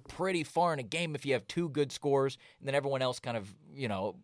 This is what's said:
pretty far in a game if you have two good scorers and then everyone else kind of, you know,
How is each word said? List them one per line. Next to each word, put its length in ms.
pretty 340
far 300
in 60
a 40
game 320
if 100
you 80
have 140
two 220
good 240
scorers 440
and 80
then 80
everyone 260
else 200
kind 160
of, 180
you 140
know, 360